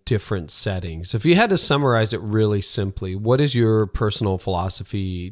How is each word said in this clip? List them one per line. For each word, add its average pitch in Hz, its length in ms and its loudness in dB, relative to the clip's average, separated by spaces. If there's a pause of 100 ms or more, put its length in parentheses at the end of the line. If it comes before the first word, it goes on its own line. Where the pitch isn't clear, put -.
different 98 440 -2
settings. 87 640 -6
If 107 100 -2
you 170 120 6
had 214 160 4
to 180 80 4
summarize 120 540 2
it 104 80 -4
really 104 400 2
simply, 98 540 -4
what 113 260 2
is 143 120 2
your 110 320 4
personal 98 540 -2
philosophy 92 920 -4